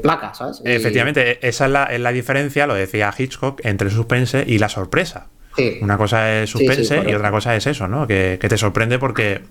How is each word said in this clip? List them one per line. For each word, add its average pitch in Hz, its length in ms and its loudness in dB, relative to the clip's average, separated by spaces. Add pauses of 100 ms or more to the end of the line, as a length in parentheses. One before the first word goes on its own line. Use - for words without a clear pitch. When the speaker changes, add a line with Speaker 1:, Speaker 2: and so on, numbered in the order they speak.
Speaker 1:
placa, 143 300 0
¿sabes? - 320 -12
Y 123 60 0
Speaker 2:
Efectivamente, 120 600 2
e-, 123 160 -4
esa 135 200 0
es 135 40 2
la, 139 140 2
es 120 160 -4
la 123 100 0
diferencia, 139 560 0
lo 131 60 0
decía 101 440 0
Hitchcock, 131 460 -4
entre 101 240 0
el 98 60 0
suspense 123 520 0
y 117 120 2
la 107 100 2
sorpresa. - 600 -4 (280)
Speaker 1:
Sí. 123 260 0
Speaker 2:
Una 101 160 2
cosa 110 440 2
es 107 80 -2
Speaker 1:
Sí, - 100 -6
sí, 139 60 4
Speaker 2:
suspense 139 280 2
y 147 60 2
Speaker 1:
correcto. 104 180 0
Speaker 2:
otra 104 140 0
cosa 110 260 0
es 104 100 -2
eso, 139 220 -2
¿no? 131 180 -2
Que, 95 320 2
que 107 80 0
te 104 100 2
sorprende 113 420 0
porque 113 520 0